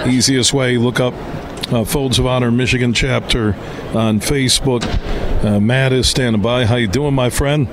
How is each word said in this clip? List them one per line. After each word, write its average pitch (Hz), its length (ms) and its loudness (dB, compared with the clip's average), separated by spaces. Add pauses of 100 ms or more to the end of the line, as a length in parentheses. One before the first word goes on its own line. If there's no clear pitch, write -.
Easiest 127 440 2
way, 127 260 0
look 120 220 0
up, 123 140 0 (580)
uh, 120 140 0
Folds 135 340 -2
of 127 60 0
Honor 123 260 0
Michigan 123 420 0
chapter 120 640 0 (380)
on 110 260 2
Facebook. 131 640 0 (600)
Uh, 104 160 2
Matt 131 340 2
is 123 140 2
standing 117 340 0
by. 120 240 2
How 113 100 2
you 120 120 2
doing, 139 260 0
my 127 160 2
friend? 143 440 0